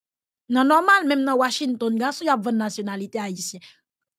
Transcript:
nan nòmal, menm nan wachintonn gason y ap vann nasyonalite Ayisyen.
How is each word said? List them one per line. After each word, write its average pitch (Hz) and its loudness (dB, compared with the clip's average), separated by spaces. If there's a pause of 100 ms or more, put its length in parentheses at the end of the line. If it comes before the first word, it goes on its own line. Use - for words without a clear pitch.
(500)
nan 254 2
nòmal, 370 4
menm 269 2
nan 262 2
wachintonn 240 -2
gason 285 -4
y 294 4
ap 226 0
vann 233 0
nasyonalite 202 -6
Ayisyen. 185 -10 (560)